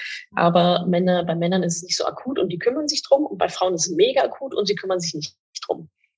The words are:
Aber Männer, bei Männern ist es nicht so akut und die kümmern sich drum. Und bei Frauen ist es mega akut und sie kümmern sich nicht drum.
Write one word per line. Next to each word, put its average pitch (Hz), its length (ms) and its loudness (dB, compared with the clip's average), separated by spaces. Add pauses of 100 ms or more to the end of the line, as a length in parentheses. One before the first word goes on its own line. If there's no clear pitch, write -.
(340)
Aber 175 540 4
Männer, 180 360 2
bei 170 120 -2
Männern 180 260 2
ist 170 140 -2
es - 80 -8
nicht - 120 -4
so - 80 -4
akut - 360 -4
und 185 80 2
die 170 100 -6
kümmern 285 300 0
sich - 160 -4
drum. 277 200 4
Und 202 140 -6
bei 175 100 2
Frauen 185 260 -2
ist 160 120 -2
es 175 80 -6
mega 247 300 4
akut - 320 -6
und 208 100 0
sie 202 80 -2
kümmern 185 240 -2
sich 165 160 -6
nicht 151 220 -10 (280)
drum. - 240 -6 (300)